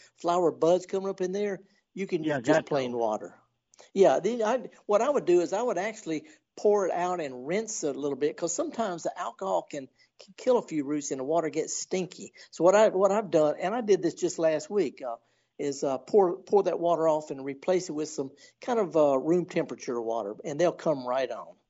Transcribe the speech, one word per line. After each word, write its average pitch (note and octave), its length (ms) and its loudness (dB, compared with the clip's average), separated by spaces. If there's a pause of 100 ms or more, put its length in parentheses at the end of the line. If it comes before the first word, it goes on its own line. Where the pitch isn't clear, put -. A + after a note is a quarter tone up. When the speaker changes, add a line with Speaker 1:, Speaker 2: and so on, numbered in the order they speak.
(180)
Speaker 1:
flower F3 320 2
buds E3 340 2
coming F#3+ 240 -4
up F#3+ 140 -4
in F#3 100 -2
there, G3+ 280 -4 (340)
you F#3+ 120 -6
can F3 160 -2
Speaker 2:
Yeah, D3+ 140 0
Speaker 1:
use A#2 80 -4
just D#3 140 4
Speaker 2:
gotcha. D3+ 60 0
Speaker 1:
plain C3 300 -2
water. G#2+ 400 -2 (600)
Yeah, E3 260 6
then A3 220 -2
I, A#3+ 260 -2 (160)
what G#3 160 2
I B3 80 0
would B3 160 0
do F3 160 6
is E3+ 140 -2
I G#3+ 80 0
would A3+ 160 -2
actually F3+ 480 -6 (320)
pour G#3 280 4
it - 60 0
out F3+ 300 -2
and B2+ 240 -10
rinse G#3 360 -4
it C#3+ 140 -2
a - 20 -8
little C#3 200 -4
bit, D3 180 0
'cause E3+ 180 -4
sometimes A3+ 500 -4
the - 140 -6
alcohol F#3+ 440 -4
can, C#3 260 -12 (300)
can - 180 -20
kill B3 220 2
a F#3+ 40 0
few D3+ 220 -4
roots D3 260 -4
and C#3 80 -6
the C3 60 -6
water D#3+ 240 0
gets D3+ 260 -4
stinky. - 600 -8 (160)
So - 120 -4
what F#3 120 8
I, G#3 160 6
what F#3+ 200 2
I've G3+ 200 -2
done, D3+ 280 4
and F#3 160 -2
I B3+ 60 -2
did G3+ 220 2
this D#3+ 100 0
just - 260 -4
last D#3 300 0
week, G3 340 -2
uh, A#2 140 -8 (420)
is, C#3+ 240 -4
uh, C3+ 140 -2
pour, F#3 400 4
pour - 280 2
that E3 140 0
water E3 300 2
off D3+ 220 0
and C3+ 120 -8
replace D#3 460 -2
it E3 40 -8
with D3+ 180 -4
some C3+ 200 -6 (300)
kind A#3+ 180 -2
of, E3+ 160 -2
uh, D3 240 6
room E3 280 2
temperature C3 520 -4
water, A2 460 -4
and D#3 160 -6
they'll E3+ 120 4
come D3 340 -4
right B2+ 240 -2
on. G2+ 260 -14 (120)